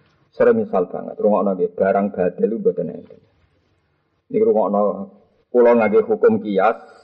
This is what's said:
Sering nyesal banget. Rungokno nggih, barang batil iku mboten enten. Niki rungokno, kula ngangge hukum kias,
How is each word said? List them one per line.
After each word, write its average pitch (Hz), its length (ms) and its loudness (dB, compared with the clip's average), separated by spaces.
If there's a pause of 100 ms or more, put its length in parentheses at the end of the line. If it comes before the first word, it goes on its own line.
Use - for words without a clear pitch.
(300)
Sering 117 320 2
nyesal 95 240 -2
banget. - 320 -12
Rungokno 101 400 0
nggih, 87 160 -4
barang 98 400 0
batil 92 320 -2
iku 110 160 -6
mboten 85 320 -2
enten. - 240 -20 (1120)
Niki 214 160 0
rungokno, 104 360 0 (680)
kula 120 240 4
ngangge 110 320 2
hukum 110 320 2
kias, 101 400 0 (260)